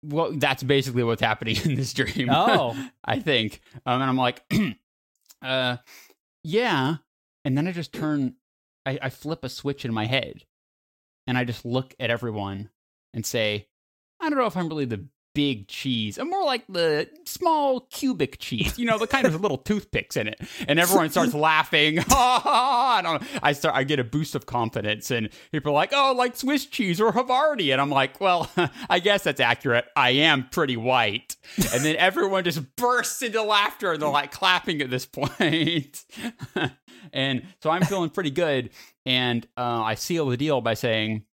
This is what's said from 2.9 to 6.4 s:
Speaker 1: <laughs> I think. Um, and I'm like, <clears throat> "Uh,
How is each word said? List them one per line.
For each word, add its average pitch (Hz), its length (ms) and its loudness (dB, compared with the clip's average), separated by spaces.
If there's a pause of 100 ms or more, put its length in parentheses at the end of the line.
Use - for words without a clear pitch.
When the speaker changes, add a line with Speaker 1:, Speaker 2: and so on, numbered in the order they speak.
Speaker 1:
<laughs> - 80 -20
I - 160 -2
think. 120 420 0 (240)
Um, 127 160 0
and 135 80 0
I'm 131 80 2
like, 123 340 0
<clears throat> 175 260 0 (640)
"Uh, 131 360 -2 (680)